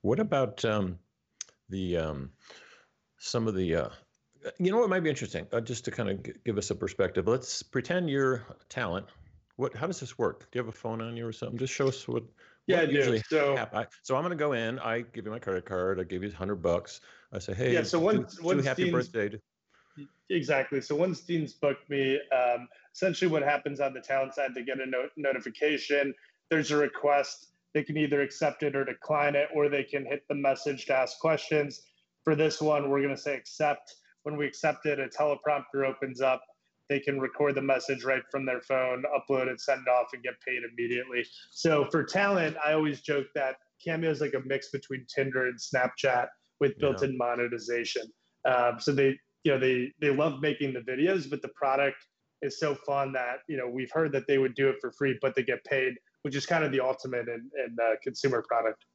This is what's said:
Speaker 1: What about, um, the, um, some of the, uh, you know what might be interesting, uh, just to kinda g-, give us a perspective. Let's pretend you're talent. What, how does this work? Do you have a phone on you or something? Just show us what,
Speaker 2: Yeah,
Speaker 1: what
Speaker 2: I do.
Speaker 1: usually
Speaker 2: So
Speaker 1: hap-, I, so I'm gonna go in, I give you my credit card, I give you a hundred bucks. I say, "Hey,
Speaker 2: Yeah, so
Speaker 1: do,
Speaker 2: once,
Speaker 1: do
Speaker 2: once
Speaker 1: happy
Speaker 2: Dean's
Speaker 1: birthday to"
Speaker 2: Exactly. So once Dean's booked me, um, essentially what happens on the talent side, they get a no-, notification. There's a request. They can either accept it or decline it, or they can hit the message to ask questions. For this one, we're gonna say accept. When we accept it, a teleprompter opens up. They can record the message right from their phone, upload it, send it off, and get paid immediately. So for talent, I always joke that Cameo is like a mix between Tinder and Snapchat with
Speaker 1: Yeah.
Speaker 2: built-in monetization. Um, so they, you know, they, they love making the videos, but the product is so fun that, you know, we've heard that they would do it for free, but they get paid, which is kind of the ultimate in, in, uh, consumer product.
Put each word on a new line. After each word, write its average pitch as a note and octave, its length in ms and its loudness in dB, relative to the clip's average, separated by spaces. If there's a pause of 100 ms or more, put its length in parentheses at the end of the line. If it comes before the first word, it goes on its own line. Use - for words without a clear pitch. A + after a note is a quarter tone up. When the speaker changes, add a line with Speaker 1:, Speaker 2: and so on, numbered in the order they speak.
Speaker 1:
What B2+ 180 2
about, C3+ 440 0
um, G2+ 340 0 (680)
the, F#2 280 -2
um, D2 340 -4 (880)
some A2+ 300 -4
of G#2 80 -2
the, F2 180 0
uh, C#2+ 140 0 (720)
you F3+ 120 2
know G#3+ 80 2
what A#3 120 4
might F#3 100 2
be D#3+ 100 0
interesting, A2 420 -4
uh, A#2 80 0
just A2+ 260 -8
to - 40 -4
kinda G2+ 240 -2
g-, G2 180 -10 (120)
give G#2 140 0
us - 120 -6
a - 40 0
perspective. F#2+ 520 -2
Let's B2 360 -2
pretend E3+ 480 -2
you're C3 340 0 (240)
talent. G2+ 380 -4 (500)
What, B2+ 180 -4
how A#2+ 120 -4
does - 140 -6
this - 180 -12
work? - 320 -2
Do A#2+ 80 -4
you B2 60 -4
have A2 100 -8
a - 20 -18
phone A2+ 240 -6
on A#2 160 -8
you A#2 100 -8
or A2 60 -8
something? A#2 260 -8
Just C3 140 -4
show C3+ 160 0
us - 200 -4
what, A#2+ 160 -4 (420)
Speaker 2:
Yeah, F3+ 140 4
Speaker 1:
what - 20 6
Speaker 2:
I D#3 40 4
do. C#3 100 2
Speaker 1:
usually A#2+ 320 4
Speaker 2:
So C#3+ 280 4
Speaker 1:
hap-, G#2+ 180 -4
I, G#2+ 120 0 (160)
so C3 140 0
I'm C#3+ 60 0
gonna F3 120 -2
go D3 180 0
in, A#2 280 -2
I A2+ 220 -2
give A2+ 220 -12
you G#2+ 60 -6
my A2 80 -8
credit F#2 260 -4
card, F#2 360 0
I - 40 -2
give F2+ 200 -6
you G#2 60 -6
a E2 40 -16
hundred F#2+ 220 -4
bucks. F2 440 0 (320)
I - 60 -6
say, - 160 -6
"Hey, B2 180 0
Speaker 2:
Yeah, E3 120 4
so F3 160 0
Speaker 1:
do, E3 40 2
Speaker 2:
once, G#3 320 0
Speaker 1:
do E3+ 80 -14
Speaker 2:
once D3+ 220 2
Speaker 1:
happy C3+ 240 0
Speaker 2:
Dean's A#2+ 180 2
Speaker 1:
birthday G#2+ 220 0
to" G#2+ 100 -12 (920)
Speaker 2:
Exactly. C#3 500 2
So D3 160 -2
once F3 240 0
Dean's D#3+ 340 -4
booked - 340 -2
me, C#3 320 2 (100)
um, B2 380 2 (260)
essentially F3+ 360 2
what D#3 120 2
happens C#3 380 0
on C3+ 140 2
the B2+ 60 -10
talent C3+ 340 0
side, C3+ 200 0
they B2 100 -6
get C3+ 160 -4
a C3 60 -4
no-, C3 300 -2
notification. C#3 1000 0 (360)
There's D3+ 200 2
a D3 60 4
request. C#3+ 720 2 (260)
They D3+ 80 2
can D3 140 -4
either D3 260 2
accept C#3+ 400 -2
it C#3 140 0
or C#3 80 2
decline C#3+ 500 0
it, C#3+ 200 2
or D3 140 4
they C#3 160 0
can C#3 200 -4
hit C#3+ 240 -6
the D3 60 -2
message C#3 520 0
to C#3 100 2
ask C3 240 0
questions. D3+ 640 0 (420)
For D#3+ 100 4
this D3+ 260 2
one, D3 300 2
we're C#3 120 4
gonna C#3 140 0
say C#3+ 200 -4
accept. - 580 -2 (300)
When D3+ 120 -4
we D3 100 -2
accept D3 400 -2
it, C#3+ 140 2
a C3 80 -4
teleprompter C#3+ 800 0
opens C3 340 -4
up. C3 220 2 (460)
They C#3 120 0
can C#3 200 -2
record C#3 340 0
the C#3 80 0
message C3 420 0
right C3 260 0
from C3+ 140 -4
their B2+ 160 -2
phone, B2+ 440 0 (120)
upload C3 300 0
it, B2+ 140 -4
send C3 260 0
it B2 40 2
off, B2 220 4
and B2 100 -14
get B2 120 -6 (120)
paid B2+ 160 -2
immediately. A#2+ 640 -4 (260)
So D3 400 2
for D3+ 140 2
talent, F#3 600 2
I D3+ 100 4
always D3+ 260 2
joke C#3 340 -2
that C3 220 -2 (260)
Cameo E3 280 0
is C#3 100 -2
like C#3+ 140 -2
a C3 100 -2
mix C3+ 260 -4
between C3 420 -8
Tinder C3 340 0
and B2 120 -4
Snapchat B2 680 0 (340)
with C#3+ 120 2
Speaker 1:
Yeah. C#3+ 180 0
Speaker 2:
built-in C3 260 -2
monetization. A#2+ 880 -2 (420)
Um, A#2+ 340 4
so D3 140 0
they, C3+ 260 4 (260)
you D3 80 4
know, C3 60 4
they, C3 420 2
they D3 100 4
love C#3 300 2
making C#3+ 340 0
the B2 60 -4
videos, C3+ 500 0
but C3+ 100 -4
the C3 80 -8
product C#3 480 2 (460)
is C#3 160 -6
so D3+ 160 0
fun C#3 380 -2
that, B2+ 260 -4 (100)
you D3+ 80 -4
know, B2 120 -4
we've B2 220 -6
heard D#3+ 220 0
that C3+ 140 0
they C#3 120 4
would C3 160 4
do C#3 140 4
it C3+ 120 2
for B2 120 -6
free, C3+ 300 0
but C3 120 0
they C3 80 2
get A#2+ 220 -2
paid, C3 300 0 (280)
which C#3 140 -4
is C3+ 80 -2
kind E3 180 2
of C#3+ 100 0
the C3+ 80 2
ultimate B2+ 480 -2
in, A#2 220 -10 (140)
in, A#2 180 -8
uh, A2+ 200 4
consumer B2 440 0
product. A2+ 380 0 (100)